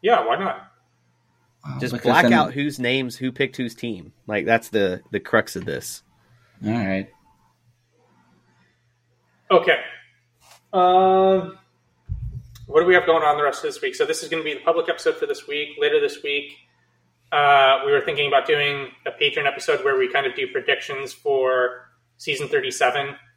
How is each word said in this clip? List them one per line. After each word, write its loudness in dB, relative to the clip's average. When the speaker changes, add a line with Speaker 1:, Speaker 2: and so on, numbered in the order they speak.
Speaker 1:
Yeah, 4
why 0
not? -8
Speaker 2:
Well, -10
Speaker 3:
Just -4
Speaker 2:
because -2
Speaker 3:
black 6
Speaker 2:
then 6
Speaker 3:
out 2
whose -4
names, -2
who -6
picked -4
whose -6
team. -10
Like, -2
that's 2
the, 0
the -2
crux 0
of -8
this. -10
Speaker 2:
All -2
right. -2
Speaker 1:
Okay. 4
Um, 4
what 4
do 4
we 6
have 4
going 2
on 2
the -2
rest -2
of -14
this -8
week? -6
So 0
this -4
is -12
gonna -4
be -4
the -12
public 0
episode -2
for -4
this -8
week. -6
Later 2
this -4
week, -6
uh, 6
we 0
were 4
thinking -2
about 2
doing 0
a -6
Patreon -2
episode -2
where 2
we 2
kind -2
of -4
do -6
predictions -4
for -2
season -6
thirty-seven -2